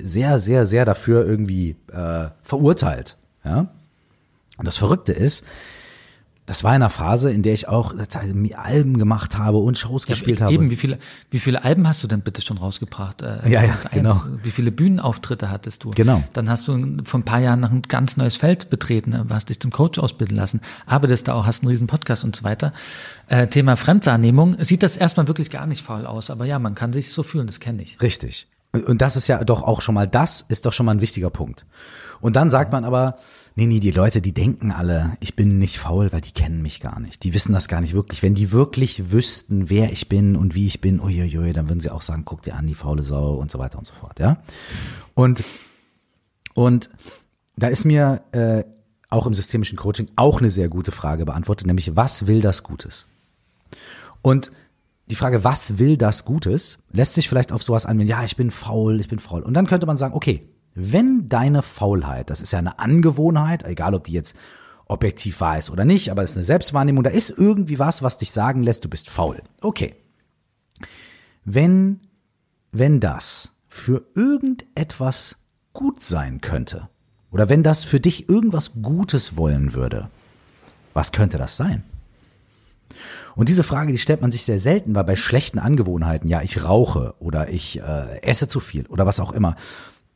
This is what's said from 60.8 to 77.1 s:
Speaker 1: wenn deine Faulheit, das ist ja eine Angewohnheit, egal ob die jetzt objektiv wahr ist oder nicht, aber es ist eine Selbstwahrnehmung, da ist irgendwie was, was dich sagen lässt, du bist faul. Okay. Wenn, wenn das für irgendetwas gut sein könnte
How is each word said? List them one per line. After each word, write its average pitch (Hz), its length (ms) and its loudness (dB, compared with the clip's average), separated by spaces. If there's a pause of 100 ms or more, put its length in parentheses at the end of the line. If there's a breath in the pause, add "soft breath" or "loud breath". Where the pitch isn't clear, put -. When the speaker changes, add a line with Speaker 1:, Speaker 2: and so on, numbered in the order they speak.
Speaker 1:
wenn 190 460 2
deine 135 340 2
Faulheit, 76 680 -2
das 73 100 -8
ist - 120 -6
ja 98 60 0
eine 87 200 -4
Angewohnheit, 156 840 2
egal 90 300 -2
ob 87 100 -4
die 80 80 -10
jetzt 82 220 -4 (520 loud breath)
objektiv 101 540 -4
wahr 78 180 0
ist - 120 -6
oder 92 140 -2
nicht, 170 260 4
aber 98 120 -2
es 92 80 -4
ist - 60 -6
eine 90 80 -4
Selbstwahrnehmung, 139 600 2
da 131 60 2
ist - 200 0
irgendwie 190 480 2
was, 139 240 0
was 127 160 -2
dich - 120 -6
sagen 127 320 0
lässt, 117 220 0
du - 40 -6
bist 80 220 -10
faul. - 320 -4 (180)
Okay. - 340 -4 (1500 loud breath)
Wenn, 185 560 2 (720)
wenn 135 260 4
das - 540 -4 (160)
für - 360 -4 (100)
irgendetwas 240 1200 -2 (360)
gut 277 300 -4
sein 123 380 -4
könnte - 480 -6 (420)